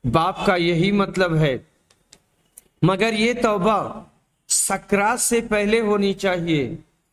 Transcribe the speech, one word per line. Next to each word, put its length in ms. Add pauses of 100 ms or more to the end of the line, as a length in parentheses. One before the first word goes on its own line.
बाप 440
का 80
यही 360
मतलब 440
है, 180 (1300)
मगर 320
ये 200
तौबा 760 (420)
सकरात 720
से 280
पहले 320
होनी 360
चाहिए। 600 (360)